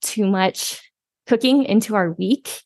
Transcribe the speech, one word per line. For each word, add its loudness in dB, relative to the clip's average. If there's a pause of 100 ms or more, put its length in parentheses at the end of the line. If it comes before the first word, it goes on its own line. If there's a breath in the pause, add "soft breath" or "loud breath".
too -2
much -2 (460)
cooking 2
into 0
our 0
week. -4